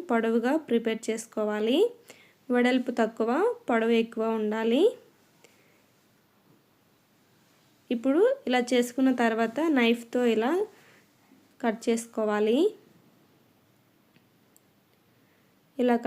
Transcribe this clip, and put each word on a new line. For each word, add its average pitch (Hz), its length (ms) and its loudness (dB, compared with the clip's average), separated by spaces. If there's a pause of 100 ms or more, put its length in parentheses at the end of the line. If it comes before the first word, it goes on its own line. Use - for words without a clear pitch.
(120)
పొడవుగా 226 440 0 (160)
ప్రిపేర్ 226 300 0 (100)
చేసుకోవాలి. 220 680 -2 (760)
వెడల్పు 247 460 2
తక్కువ, 220 300 -2 (380)
పొడవు 226 320 2
ఎక్కువ 226 240 -4 (140)
ఉండాలి. 226 440 0 (3250)
ఇప్పుడు 269 260 0 (260)
ఇలా 247 120 0 (120)
చేసుకున్న 254 380 2 (120)
తర్వాత 226 360 0 (200)
నైఫ్తో 233 440 0 (120)
ఇలా 220 160 0 (1120)
కట్ 226 220 -2
చేసుకోవాలి. 214 720 0 (3250)
ఇలా 247 180 2 (120)